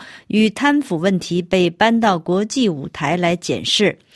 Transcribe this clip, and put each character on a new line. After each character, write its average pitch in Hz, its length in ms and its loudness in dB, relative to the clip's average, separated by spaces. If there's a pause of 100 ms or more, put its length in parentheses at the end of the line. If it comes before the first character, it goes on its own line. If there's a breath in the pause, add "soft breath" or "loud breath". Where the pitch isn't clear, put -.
(280 loud breath)
与 214 220 2
贪 285 320 0
腐 190 160 -4
问 185 220 0
题 175 220 -4
被 175 280 2
搬 226 280 2
到 214 200 2
国 180 260 -2
际 226 240 -2
舞 151 220 -4
台 151 260 -4
来 175 200 0
检 139 280 -4
视。 190 320 0 (200 loud breath)